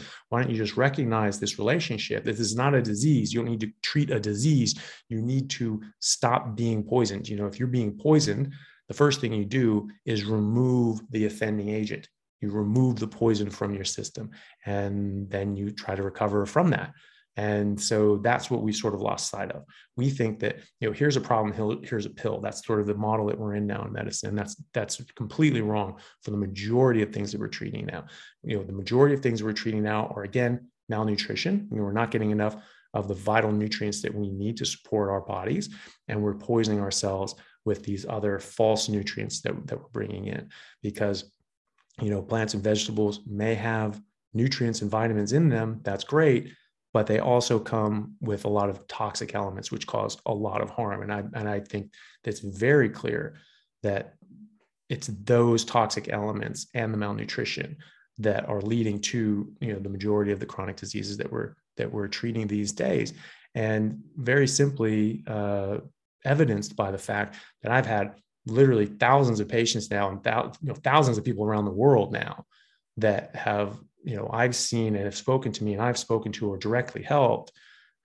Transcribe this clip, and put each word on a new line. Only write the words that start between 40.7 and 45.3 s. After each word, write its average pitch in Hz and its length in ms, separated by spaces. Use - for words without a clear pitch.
because, 104 500
you 107 100
know, 98 100
plants 110 320
and 101 100
vegetables 104 640
may 104 280
have 107 440
nutrients 117 480
and 107 80
vitamins 110 440